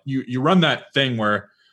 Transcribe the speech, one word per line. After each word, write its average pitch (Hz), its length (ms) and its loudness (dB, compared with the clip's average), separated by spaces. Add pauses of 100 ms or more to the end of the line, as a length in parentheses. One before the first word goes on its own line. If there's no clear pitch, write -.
you, 135 220 -6
you 123 140 -6
run 175 200 4
that 139 340 0
thing 131 220 0
where, 104 320 -2 (240)